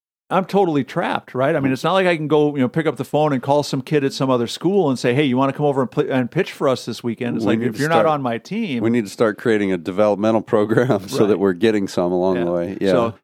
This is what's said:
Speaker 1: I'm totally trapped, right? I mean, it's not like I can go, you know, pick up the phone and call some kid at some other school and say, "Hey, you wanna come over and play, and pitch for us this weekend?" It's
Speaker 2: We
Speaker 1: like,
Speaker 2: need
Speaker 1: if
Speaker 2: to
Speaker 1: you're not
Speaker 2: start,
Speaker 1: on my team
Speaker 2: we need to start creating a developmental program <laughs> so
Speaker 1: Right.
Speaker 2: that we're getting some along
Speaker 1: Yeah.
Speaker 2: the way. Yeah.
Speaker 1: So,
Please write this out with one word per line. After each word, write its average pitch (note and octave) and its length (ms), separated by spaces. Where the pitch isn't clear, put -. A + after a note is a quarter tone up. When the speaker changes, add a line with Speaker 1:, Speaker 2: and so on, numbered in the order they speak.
Speaker 1:
I'm F3+ 140
totally F3 380
trapped, - 500
right? C3+ 220
I D3+ 40
mean, C3+ 140
it's B2+ 100
not E3 100
like F#3+ 120
I F3 100
can D#3 120
go, D3 280
you C#3 60
know, B2+ 80
pick D#3+ 160
up C#3+ 120
the C3+ 60
phone D3 300
and B2+ 80
call C#3+ 220
some C#3 180
kid D3 220
at C3+ 100
some C3+ 160
other A#2+ 160
school F3 440
and B2 100
say, B2 160
"Hey, D3 80
you B2 140
wanna C3+ 160
come D3 120
over C#3 160
and A#2+ 80
play, - 200
and B2+ 200
pitch F3+ 220
for D#3+ 160
us B2+ 180
this A#2 180
weekend?" A#2 340
It's A2+ 80
Speaker 2:
We A#2 80
Speaker 1:
like, A2+ 60
Speaker 2:
need A#2+ 100
Speaker 1:
if G#2+ 60
Speaker 2:
to - 40
Speaker 1:
you're D3 100
not E3 60
Speaker 2:
start, D#3+ 120
Speaker 1:
on D3+ 140
my A#2+ 160
team D#3+ 460
Speaker 2:
we A#2 80
need A#2 140
to F#2+ 40
start G#2+ 300
creating G2+ 320
a F#2+ 60
developmental G2+ 640
program G#2+ 640
<laughs> - 20
so A#2+ 120
Speaker 1:
Right. G#2+ 80
Speaker 2:
that G2 100
we're G2 140
getting G2+ 340
some F2+ 240
along F#2 260
Speaker 1:
Yeah. F2+ 80
Speaker 2:
the F2 60
way. F2 280
Yeah. G2 120
Speaker 1:
So, A#2 220